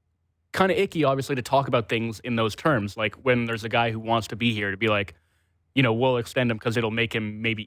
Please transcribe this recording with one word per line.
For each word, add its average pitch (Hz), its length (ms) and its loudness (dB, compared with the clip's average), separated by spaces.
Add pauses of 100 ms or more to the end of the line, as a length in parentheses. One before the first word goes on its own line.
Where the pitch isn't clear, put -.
(540)
kinda 185 260 2
icky, 175 260 0
obviously, 135 300 0
to 123 60 -2
talk 135 260 2
about 123 220 0
things 113 300 -2
in 123 160 -4
those 110 200 0
terms. 107 420 0
Like, 107 180 -2
when 123 300 2
there's 113 180 -4
a 117 60 -6
guy 117 220 2
who 110 80 -6
wants 113 300 0
to 120 60 -8
be 117 180 0
here, 104 180 -2
to 98 60 -6
be 110 120 0
like, 101 240 0 (600)
you 135 100 2
know, 117 100 4
"We'll 127 240 2
extend 120 340 0
him 110 80 -4
'cause 113 180 -2
it'll 113 140 0
make 117 240 -2
him 107 260 -4
maybe 110 260 -4